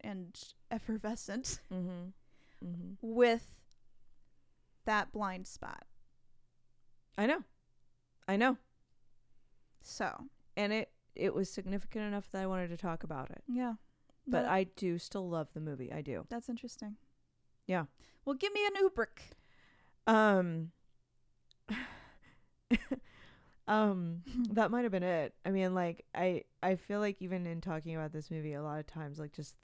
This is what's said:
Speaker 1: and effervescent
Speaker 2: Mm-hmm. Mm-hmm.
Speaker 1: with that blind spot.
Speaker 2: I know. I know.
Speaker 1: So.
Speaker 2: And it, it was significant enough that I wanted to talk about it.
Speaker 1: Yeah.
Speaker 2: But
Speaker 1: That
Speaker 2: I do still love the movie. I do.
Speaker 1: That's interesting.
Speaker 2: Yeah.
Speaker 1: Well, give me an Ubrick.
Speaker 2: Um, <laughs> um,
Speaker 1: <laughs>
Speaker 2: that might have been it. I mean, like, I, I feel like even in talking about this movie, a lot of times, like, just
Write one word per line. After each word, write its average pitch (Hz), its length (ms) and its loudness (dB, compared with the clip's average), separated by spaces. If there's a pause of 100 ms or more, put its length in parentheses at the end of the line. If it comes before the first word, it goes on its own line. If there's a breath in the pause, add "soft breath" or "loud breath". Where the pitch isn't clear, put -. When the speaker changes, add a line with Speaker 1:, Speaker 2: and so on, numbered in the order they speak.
Speaker 1:
and 190 360 -10 (340)
effervescent 220 920 -4 (120)
Speaker 2:
Mm-hmm. 180 360 -6 (580 soft breath)
Mm-hmm. 175 340 -8
Speaker 1:
with 233 540 4 (1300)
that 214 260 2
blind 190 360 -4
spot. - 380 -12 (1300)
Speaker 2:
I 208 100 4
know. 302 160 2 (840)
I 190 80 2
know. 240 220 6 (1200)
Speaker 1:
So. - 440 -6 (300)
Speaker 2:
And 208 180 0
it, 220 160 0 (260)
it - 200 2
was 185 160 0
significant 196 540 -4
enough 202 260 -4
that 190 100 -4
I 190 60 -2
wanted 185 220 -2
to 170 80 -6
talk 165 260 -4
about 143 260 -6
it. - 180 -14
Speaker 1:
Yeah. 247 260 -2 (540)
Speaker 2:
But 175 160 4
Speaker 1:
That 127 80 2
Speaker 2:
I 190 120 6 (120)
do 175 220 0
still 185 320 -6
love 160 240 -2
the 156 60 -8
movie. 143 340 -6
I 151 80 -4
do. 127 280 -6
Speaker 1:
That's 233 200 -8
interesting. 226 460 -10 (720)
Speaker 2:
Yeah. 185 180 2 (400 soft breath)
Speaker 1:
Well, 277 100 0
give 403 180 0
me 415 120 2
an 403 80 2 (160)
Ubrick. - 440 -4 (760 soft breath)
Speaker 2:
Um, 185 640 6 (1000)
<laughs> - 1080 -2 (880 soft breath)
um, 185 540 4 (140)
Speaker 1:
<laughs> 247 160 2
Speaker 2:
that 208 200 4
might 240 120 2
have 233 80 0
been 185 120 2
it. 170 300 0 (120)
I 190 60 0
mean, 185 220 2
like, 175 400 -2
I, 180 300 0 (180)
I 185 140 2
feel 202 240 -4
like 208 220 -2
even 180 240 -4
in 165 160 -6
talking 160 340 -4
about 156 180 -4
this 151 160 -8
movie, 156 240 -4
a 143 100 -6
lot 151 160 -4
of 151 80 -10
times, 151 320 -10
like, 147 140 -8
just - 300 -12